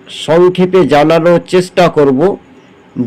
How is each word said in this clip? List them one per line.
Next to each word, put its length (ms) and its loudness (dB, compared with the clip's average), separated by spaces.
সংক্ষেপে 520 2
জানানোর 460 2
চেষ্টা 320 0
করব 220 0